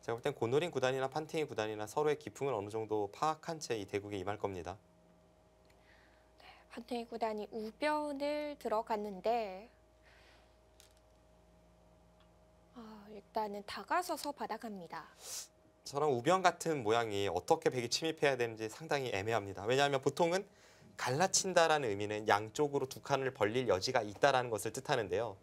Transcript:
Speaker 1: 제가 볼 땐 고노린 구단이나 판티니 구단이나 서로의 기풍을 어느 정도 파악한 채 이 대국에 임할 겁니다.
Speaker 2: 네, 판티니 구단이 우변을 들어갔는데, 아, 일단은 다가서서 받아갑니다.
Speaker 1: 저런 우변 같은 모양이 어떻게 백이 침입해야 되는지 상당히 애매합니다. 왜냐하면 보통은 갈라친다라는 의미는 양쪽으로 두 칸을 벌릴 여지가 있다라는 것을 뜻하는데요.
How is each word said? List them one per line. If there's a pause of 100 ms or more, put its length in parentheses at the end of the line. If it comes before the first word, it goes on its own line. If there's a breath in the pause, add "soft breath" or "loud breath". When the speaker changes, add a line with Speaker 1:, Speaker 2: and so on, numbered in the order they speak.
Speaker 1:
제가
볼
땐
고노린
구단이나
판티니
구단이나
서로의
기풍을
어느
정도
파악한
채
이
대국에
임할
겁니다. (1600 loud breath)
Speaker 2:
네, (260 loud breath)
판티니
구단이
우변을
들어갔는데, (3000 soft breath)
아,
일단은
다가서서
받아갑니다. (760 loud breath)
Speaker 1:
저런
우변
같은
모양이
어떻게
백이
침입해야
되는지
상당히
애매합니다.
왜냐하면
보통은 (520 loud breath)
갈라친다라는
의미는
양쪽으로
두
칸을
벌릴
여지가
있다라는
것을
뜻하는데요.